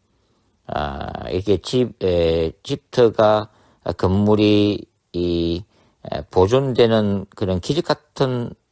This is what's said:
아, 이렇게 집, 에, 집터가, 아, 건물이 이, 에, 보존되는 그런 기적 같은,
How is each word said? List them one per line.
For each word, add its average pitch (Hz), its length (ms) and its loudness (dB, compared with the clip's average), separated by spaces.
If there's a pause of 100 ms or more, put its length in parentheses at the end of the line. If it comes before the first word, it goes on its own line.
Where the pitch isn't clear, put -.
(640)
아, 69 640 -8
이렇게 92 280 0
집, - 460 -2
에, 82 480 0 (120)
집터가, 107 840 0 (340)
아, - 80 -4
건물이 104 960 2 (300)
이, 85 460 -2 (480)
에, - 180 -8
보존되는 110 1000 2
그런 92 320 -4
기적 156 240 -4
같은, 127 680 -4 (180)